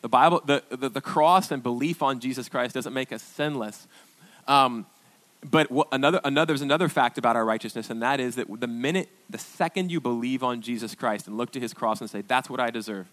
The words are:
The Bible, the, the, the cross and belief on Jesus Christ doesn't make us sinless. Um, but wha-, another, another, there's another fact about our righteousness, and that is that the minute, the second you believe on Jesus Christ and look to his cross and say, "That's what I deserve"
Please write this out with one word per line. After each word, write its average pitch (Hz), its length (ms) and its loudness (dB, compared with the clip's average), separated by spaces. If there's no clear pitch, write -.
The 117 80 -8
Bible, 151 360 6
the, 143 240 2
the, 127 200 -4
the 127 120 -6
cross 170 500 4
and 131 120 -4
belief 131 400 -2
on 135 160 0
Jesus 127 280 -6
Christ 123 280 -4
doesn't 117 180 -6
make 131 180 -6
us 113 120 -12
sinless. 139 640 -6
Um, 127 380 4
but 151 280 2
wha-, 143 200 2
another, 143 320 4
another, 143 240 2
there's 143 140 0
another 151 280 2
fact 123 280 2
about 120 180 2
our 113 100 2
righteousness, 110 440 -4
and 113 120 -6
that 135 180 0
is 123 160 -4
that 123 120 -4
the 123 80 -4
minute, 135 420 -2
the 113 80 -12
second 175 540 -4
you 165 100 -2
believe 123 420 -2
on 123 180 -2
Jesus 113 320 -6
Christ 107 340 -4
and 107 100 -8
look 117 160 -4
to 131 60 -8
his 120 140 -6
cross 110 280 -2
and 110 80 -10
say, 101 120 -8
"That's 127 280 0
what 127 100 -6
I 120 120 0
deserve" 104 420 -8